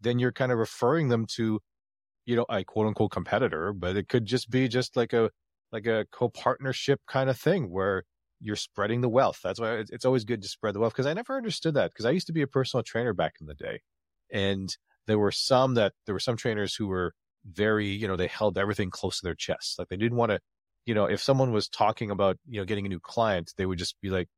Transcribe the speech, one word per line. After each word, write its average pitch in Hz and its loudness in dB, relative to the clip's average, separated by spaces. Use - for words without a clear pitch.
then 120 2
you're 123 4
kind 127 0
of 117 2
referring 131 2
them 113 2
to, 110 0
you 120 2
know, 117 4
a 101 0
quote 107 0
unquote 104 0
competitor, 101 -2
but 92 -2
it 98 -2
could 117 2
just 117 -2
be 131 2
just 123 -2
like 117 0
a, 113 4
like 110 -6
a 110 0
co-partnership 127 0
kind 135 0
of 123 -2
thing 151 0
where 95 0
you're 107 -4
spreading 107 -2
the 123 2
wealth. 113 2
That's 95 -4
why 113 -2
it's, 110 -8
it's - -10
always 127 4
good 110 -4
to 98 -12
spread 104 -4
the 101 -2
wealth. 110 2
'Cause 131 0
I 151 0
never 254 -6
understood 185 -2
that, 98 2
'cause 214 -8
I 131 4
used 180 0
to 170 -8
be 160 0
a 135 0
personal 131 0
trainer 117 -2
back 85 0
in 78 -16
the 73 -12
day. - -8
And 98 -2
there 110 4
were 101 4
some 131 2
that, 107 4
there 104 -4
were 92 -2
some 117 -2
trainers 104 -2
who 107 -4
were 90 -2
very, 104 2
you 101 -4
know, 95 0
they 87 0
held 98 0
everything 98 0
close - -4
to - -14
their 85 -2
chest. - -6
Like, 90 -8
they 92 -6
didn't 117 0
wanna, 110 2
you 117 0
know, 104 4
if 101 0
someone 131 2
was 104 0
talking 107 0
about, 95 2
you 113 -8
know, 95 -4
getting 98 -4
a - -4
new 90 -6
client, 101 0
they 95 0
would 90 -2
just - -6
be 98 -6
like, 92 0